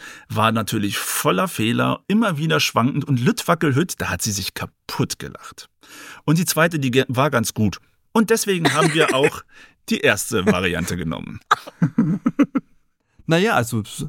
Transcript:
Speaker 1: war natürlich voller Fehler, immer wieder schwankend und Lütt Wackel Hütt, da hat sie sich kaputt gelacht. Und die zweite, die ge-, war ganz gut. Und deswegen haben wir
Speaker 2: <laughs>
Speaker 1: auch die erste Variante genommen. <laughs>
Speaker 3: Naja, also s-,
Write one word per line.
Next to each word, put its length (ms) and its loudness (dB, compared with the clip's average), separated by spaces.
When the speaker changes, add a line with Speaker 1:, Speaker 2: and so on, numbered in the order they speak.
Speaker 1:
war 240 2
natürlich 460 -2
voller 500 -2
Fehler, 600 -2
immer 300 2
wieder 220 0
schwankend 460 0
und 140 2
Lütt 280 0
Wackel 280 2
Hütt, 240 0
da 100 -6
hat 120 -4
sie 100 -2
sich 220 -6
kaputt 640 -6
gelacht. 500 -16
Und 120 2
die 80 0
zweite, 320 2
die 140 0
ge-, 160 4
war 240 0
ganz 220 0
gut. 260 0
Und 200 4
deswegen 420 2
haben 200 2
wir 220 2
Speaker 2:
<laughs> 0 -
Speaker 1:
auch 280 0
die 140 0
erste 440 0
Variante 520 0
genommen. 420 -8
<laughs> 400 0
Speaker 3:
Naja, 220 2
also 280 0
s-, 260 -10